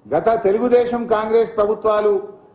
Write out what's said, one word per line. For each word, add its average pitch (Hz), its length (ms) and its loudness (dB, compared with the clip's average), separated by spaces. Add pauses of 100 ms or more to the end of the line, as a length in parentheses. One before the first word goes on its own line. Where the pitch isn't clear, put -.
గత 156 220 -2 (140)
తెలుగుదేశం 240 640 0
కాంగ్రెస్ 220 500 0
ప్రభుత్వాలు 208 680 0 (320)